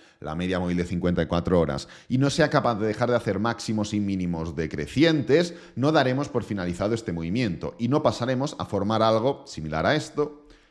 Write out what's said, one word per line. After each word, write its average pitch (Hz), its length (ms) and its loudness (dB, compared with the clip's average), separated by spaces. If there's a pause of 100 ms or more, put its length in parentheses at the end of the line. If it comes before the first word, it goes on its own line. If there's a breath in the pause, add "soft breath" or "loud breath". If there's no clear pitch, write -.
(180 soft breath)
la 76 160 -8
media 90 240 -2
móvil 90 180 0
de 87 80 0
cincuenta 87 360 0
de 78 80 0
cuatro 87 320 2
horas, 71 260 0 (220 loud breath)
y 127 100 0
no 139 100 4
sea 147 220 2
capaz 120 240 2
de 107 140 -2
dejar 117 200 0
de 123 60 2
hacer 107 240 0
máximos 110 560 -2
y 104 60 0
mínimos 87 560 -2
decrecientes, 139 960 2 (220 loud breath)
no 143 160 0
daremos 135 360 2
por 117 140 -2
finalizado 98 500 -2
este 113 200 -4
movimiento 85 640 -2
y 117 80 -4
no 147 160 2
pasaremos 127 560 0
a - 60 -4
formar 104 360 0
algo 113 460 2
similar 78 400 -4
a 131 80 4
esto, - 500 -4 (260 soft breath)